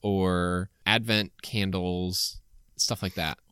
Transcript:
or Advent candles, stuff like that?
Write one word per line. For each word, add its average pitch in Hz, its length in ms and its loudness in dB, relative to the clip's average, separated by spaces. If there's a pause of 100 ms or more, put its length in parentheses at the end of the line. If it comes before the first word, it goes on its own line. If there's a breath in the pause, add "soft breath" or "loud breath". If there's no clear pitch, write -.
or 90 680 2 (160)
Advent 110 460 2 (100)
candles, 92 1000 -2 (380)
stuff - 240 -2
like 92 140 -4
that? 78 240 -4 (120)